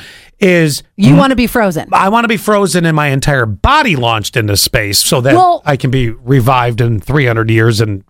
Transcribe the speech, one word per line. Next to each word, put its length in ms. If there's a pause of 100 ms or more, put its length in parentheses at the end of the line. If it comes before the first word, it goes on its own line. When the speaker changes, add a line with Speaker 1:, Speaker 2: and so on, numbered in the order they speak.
(400)
Speaker 1:
is 420 (140)
Speaker 2:
You 160
Speaker 1:
m- 40
Speaker 2:
wanna 200
be 100
frozen. 460
Speaker 1:
I 160
wanna 200
be 80
frozen 500
and 80
my 140
entire 380
body 500
launched 400
into 200
space 420
so 220
that 140
Speaker 2:
Well 300
Speaker 1:
I 120
can 140
be 200
revived 680
in 200
three 260
hundred 240
years 300
and 300